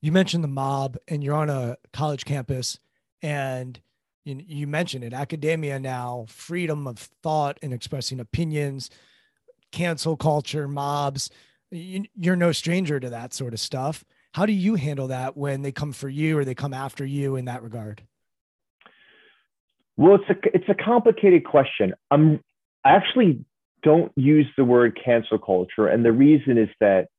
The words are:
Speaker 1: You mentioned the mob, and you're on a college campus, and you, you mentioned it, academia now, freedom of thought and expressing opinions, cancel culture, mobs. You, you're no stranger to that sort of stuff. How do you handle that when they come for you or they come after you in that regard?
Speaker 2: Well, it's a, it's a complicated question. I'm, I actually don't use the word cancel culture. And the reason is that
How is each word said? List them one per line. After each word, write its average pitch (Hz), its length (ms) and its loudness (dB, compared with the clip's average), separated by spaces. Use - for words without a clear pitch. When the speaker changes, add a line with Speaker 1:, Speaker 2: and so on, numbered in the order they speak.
Speaker 1:
You 151 120 -2
mentioned 180 300 2
the 151 60 -4
mob, 135 480 -4
and 147 160 -6
you're 143 120 -2
on 151 160 0
a 127 260 -4
college 143 320 -4
campus, 131 540 -8
and 131 580 -8
you, 139 220 -12
you 147 200 -10
mentioned 147 380 -6
it, 117 80 -12
academia 147 680 -4
now, 123 480 -8
freedom 156 580 -6
of 120 120 -12
thought 151 640 -4
and 139 100 -8
expressing 127 480 -8
opinions, 143 680 -6
cancel 165 440 -4
culture, 147 520 -2
mobs. 143 640 -4
You, 185 340 -10
you're 180 220 0
no 175 160 2
stranger 165 480 -4
to 127 100 -10
that 120 240 -14
sort 123 200 -8
of 110 60 -8
stuff. 139 440 -8
How 185 120 0
do 214 60 2
you 202 240 0
handle 135 320 -4
that 131 280 -8
when 139 260 -4
they 139 100 -6
come 147 200 -8
for 139 160 -12
you 151 300 0
or 143 60 0
they 127 100 -6
come 135 200 -8
after 135 300 -10
you 135 320 -4
in 127 100 -6
that 123 160 -10
regard? 107 400 -14
Speaker 2:
Well, 175 180 8
it's 196 160 2
a, 180 240 0
it's - 140 2
a 202 60 4
complicated 214 680 4
question. 127 500 2
I'm, 151 320 6
I 135 80 8
actually 190 520 4
don't 156 320 4
use 143 320 6
the 139 80 4
word 120 400 6
cancel 113 340 2
culture. 95 500 0
And 117 160 2
the 117 80 6
reason 139 440 6
is 110 120 4
that 95 300 4